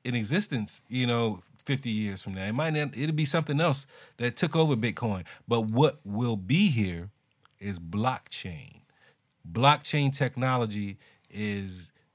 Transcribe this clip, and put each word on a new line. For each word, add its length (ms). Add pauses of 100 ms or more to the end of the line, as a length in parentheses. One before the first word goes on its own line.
in 120
existence, 760
you 180
know, 340 (220)
fifty 260
years 320
from 120
now. 120
It 80
might 200
not, 240
it'll 180
be 100
something 360
else 260 (300)
that 180
took 200
over 200
Bitcoin. 480 (240)
But 180
what 380
will 340
be 320
here 400 (500)
is 200
blockchain. 1000 (680)
Blockchain 640
technology 840 (320)
is 640 (240)